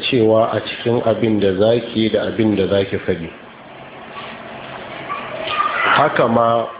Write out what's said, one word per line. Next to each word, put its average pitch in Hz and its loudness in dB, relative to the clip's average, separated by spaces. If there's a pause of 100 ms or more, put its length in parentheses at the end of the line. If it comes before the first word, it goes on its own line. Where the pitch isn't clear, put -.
cewa 110 4
a 107 0
cikin - -2
abin 107 2
da 98 2
zaki 110 2
da 101 0
abin 107 2
da 95 2
zaki 98 0
faɗi. 85 -4 (2750)
Haka 143 4
ma 117 2 (120)